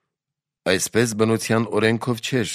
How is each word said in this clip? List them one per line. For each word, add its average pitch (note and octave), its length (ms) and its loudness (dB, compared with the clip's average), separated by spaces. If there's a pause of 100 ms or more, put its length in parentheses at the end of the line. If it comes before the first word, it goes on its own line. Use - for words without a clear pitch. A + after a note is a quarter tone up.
(640)
Այսպես G#2 460 0
բնության A2+ 560 2
օրենքով A2+ 540 0
չէր A#2+ 340 -4